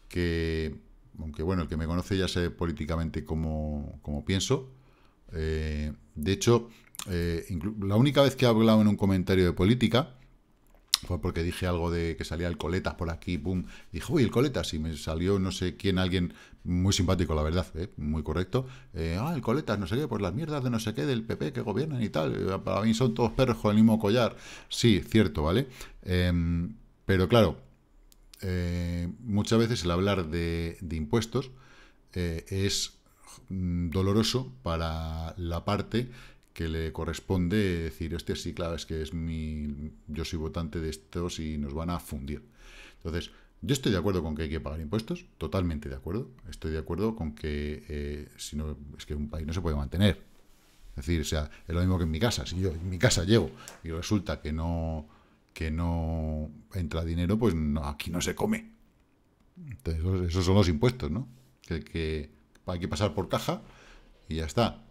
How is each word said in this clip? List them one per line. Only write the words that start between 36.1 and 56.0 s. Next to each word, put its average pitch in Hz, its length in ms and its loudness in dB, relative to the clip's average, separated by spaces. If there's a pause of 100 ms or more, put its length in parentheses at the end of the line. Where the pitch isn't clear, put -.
que 85 140 -4
le 80 240 -2
corresponde 87 920 0
decir, 82 320 -6
"Hostia, 92 200 -4
sí, 85 200 -8
claro, 85 180 -4
es - 140 -8
que 80 160 -4
es 80 100 -8
mi, 78 760 -6 (160)
yo 80 180 -6
soy 82 140 -6
votante 80 400 -6
de 80 100 -4
estos 87 500 -8
y 78 200 -4
nos 71 160 -6
van 85 160 -4
a 85 80 -4
fundir". 71 420 -8 (540)
Entonces, 82 340 -6 (320)
yo 113 120 -2
estoy 135 180 0
de 90 80 4
acuerdo 90 240 0
con 78 100 -4
que 76 80 -6
hay 78 80 -4
que 78 100 -4
pagar 76 220 -8
impuestos, 110 460 -6 (100)
totalmente 80 500 -2
de 67 60 -6
acuerdo. 90 380 -6 (180)
Estoy 80 220 -6
de 78 80 -2
acuerdo 101 360 -2
con 78 200 -6
que, 73 540 -6
eh, 73 480 -6
si - 180 -12
no, 76 200 -4 (220)
es - 80 -16
que 76 80 -8
un 73 160 -4
país 80 160 -6
no 80 80 -4
se 90 80 -2
puede 80 140 0
mantener. 82 440 2 (760)
Es 69 100 -8
decir, 85 160 2
o 76 40 -2
sea, 76 260 -2 (160)
es 82 80 -4
lo 87 40 2
mismo 92 200 4
que 85 60 2
en 78 60 0
mi 78 80 -2
casa. - 280 0
Si 85 120 -6
yo 92 120 0
en 82 180 -6
mi 90 80 -4
casa 92 260 4
llego 95 280 6 (320)
y 82 80 -6
resulta 87 500 0
que 76 100 -4
no, 80 560 -2 (460)
que 78 160 -4
no 80 800 -2 (240)